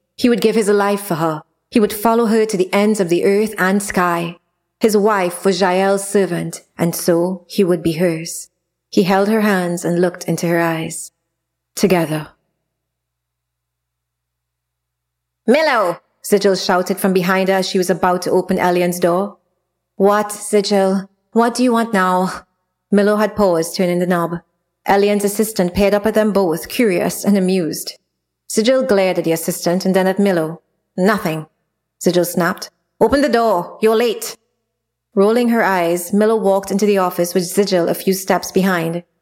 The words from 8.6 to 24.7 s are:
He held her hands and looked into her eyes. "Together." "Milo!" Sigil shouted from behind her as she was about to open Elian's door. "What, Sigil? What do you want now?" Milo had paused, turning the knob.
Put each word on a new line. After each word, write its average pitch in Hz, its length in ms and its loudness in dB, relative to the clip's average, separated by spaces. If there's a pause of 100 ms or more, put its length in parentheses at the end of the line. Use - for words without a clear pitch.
He 202 140 2
held 196 240 2
her 220 120 0
hands 180 440 -2
and 170 160 0
looked 175 240 -2
into 170 240 -2
her 170 120 2
eyes. 165 520 -4 (640)
"Together." 160 540 0 (3250)
"Milo!" 233 540 2 (200)
Sigil 196 360 2
shouted 185 420 0
from 190 160 0
behind 185 340 0
her 190 60 4
as 185 120 0
she 190 120 -2
was 185 100 0
about 180 340 0
to - 80 -4
open - 280 0
Elian's 180 420 0
door. 185 380 0 (580)
"What, 208 360 2
Sigil? 196 760 0 (240)
What 233 220 2
do 247 80 -2
you 254 100 2
want 226 220 -2
now?" 185 500 0 (460)
Milo 202 260 2
had 214 200 -2
paused, 170 380 0
turning 180 260 0
the 180 140 0
knob. 170 260 -4 (460)